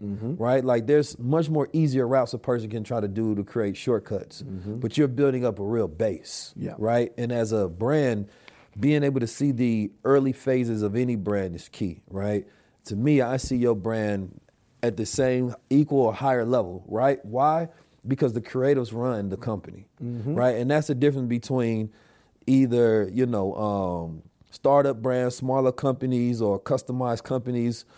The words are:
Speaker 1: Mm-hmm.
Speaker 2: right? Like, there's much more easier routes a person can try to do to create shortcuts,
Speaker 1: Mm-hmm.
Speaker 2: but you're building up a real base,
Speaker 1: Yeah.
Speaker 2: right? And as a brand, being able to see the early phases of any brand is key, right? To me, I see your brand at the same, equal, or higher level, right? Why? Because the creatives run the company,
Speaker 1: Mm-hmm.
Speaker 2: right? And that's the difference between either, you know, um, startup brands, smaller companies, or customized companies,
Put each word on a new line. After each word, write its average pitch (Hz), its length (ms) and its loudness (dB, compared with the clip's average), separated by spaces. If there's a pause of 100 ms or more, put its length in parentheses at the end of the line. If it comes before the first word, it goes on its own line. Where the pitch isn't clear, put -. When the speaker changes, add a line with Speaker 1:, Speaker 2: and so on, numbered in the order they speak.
Speaker 1:
Mm-hmm. 107 340 -6
Speaker 2:
right? 123 280 2
Like, 120 240 2
there's 147 320 2
much 147 300 0
more 151 240 0
easier 135 340 2
routes 127 260 2
a 127 40 -6
person 117 320 -2
can 110 140 -6
try 117 180 -4
to 104 60 -2
do 107 280 -2
to 101 80 -2
create 101 320 -4
shortcuts, - 680 -4
Speaker 1:
Mm-hmm. 95 320 -10
Speaker 2:
but 117 200 -4
you're 151 140 4
building 127 340 2
up 107 160 -2
a 101 40 -6
real 107 260 0
base, - 680 -6
Speaker 1:
Yeah. - 220 -8
Speaker 2:
right? 117 400 0
And 120 160 -4
as 117 180 -2
a 104 160 2
brand, 113 600 0 (520)
being 143 240 4
able 139 160 0
to 117 80 0
see 139 240 -2
the 113 400 0 (140)
early 135 260 4
phases 123 500 0
of 104 140 0
any 123 200 0
brand 98 380 -2
is 85 160 -14
key, - 400 -8
right? 101 380 -4 (380)
To 101 100 -8
me, 135 260 4
I 123 160 -2
see 127 200 -4
your 120 180 2
brand 104 640 -4 (420)
at 117 160 0
the 110 80 -4
same, 127 480 0 (160)
equal, 143 300 4
or 113 140 4
higher 123 320 0
level, 95 420 0
right? 127 380 2
Why? 151 420 0 (400)
Because 131 260 2
the 117 80 -2
creatives 131 520 0
run 117 360 -2
the 95 80 -4
company, 98 520 -8 (120)
Speaker 1:
Mm-hmm. 120 320 -6
Speaker 2:
right? 123 220 2
And 123 160 0
that's 151 160 2
the 147 80 -2
difference 135 320 2
between 117 640 -2 (560)
either, 120 680 4
you 127 120 2
know, 101 300 0
um, 90 680 -4 (280)
startup 139 500 4
brands, 127 340 0
smaller 131 360 2
companies, 127 720 0
or 101 180 2
customized 127 640 -2
companies, 120 640 -2 (120)